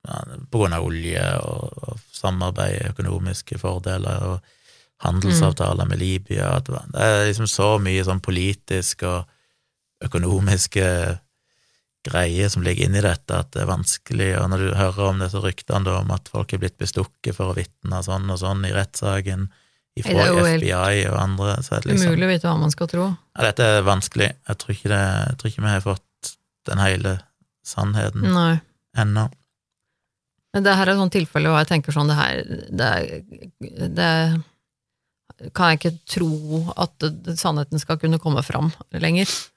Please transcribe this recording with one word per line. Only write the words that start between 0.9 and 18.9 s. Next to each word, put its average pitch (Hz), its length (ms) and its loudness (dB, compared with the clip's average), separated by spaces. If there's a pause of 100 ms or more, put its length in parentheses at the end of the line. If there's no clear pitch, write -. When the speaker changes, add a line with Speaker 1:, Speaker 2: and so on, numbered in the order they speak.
Speaker 1:
og, 50 480 -8
og - 120 -10 (120)
samarbeid, 92 800 -2
økonomiske 92 680 -4
fordeler 95 720 -2
og - 180 -10 (500)
handelsavtaler 92 840 2
Speaker 2:
Mm. 90 40 0
Speaker 1:
med 92 100 0
Libya. 95 560 0
At - 100 0
det - 100 -6
var, - 160 -10
det - 100 -2
er 104 260 4
liksom 104 200 0
så 101 320 2
mye 95 240 2
sånn 92 200 0
politisk 92 800 -2
og 90 220 -2 (760)
økonomiske 95 840 2 (1200)
greier 90 440 2
som 92 120 0
ligger 90 240 2
inni 98 160 2
dette, 92 320 0
at 90 180 -2
det 101 120 -4
er 92 80 -2
vanskelig. 95 680 -2
Og 95 140 0
når 95 100 0
du 95 140 0
hører 98 340 0
om 95 100 0
disse 95 220 -4
ryktene 95 440 -2
da, 92 140 0
om 98 120 -2
at - 180 -4
folk - 240 -4
er 95 80 -4
blitt 95 160 -4
bestukket - 580 -6
for 95 160 -4
å 87 60 -4
vitne 92 460 -6
sånn 95 260 -4
og 92 100 -2
sånn 95 260 -2
i 98 100 -2
rettssaken, 98 720 -2 (500)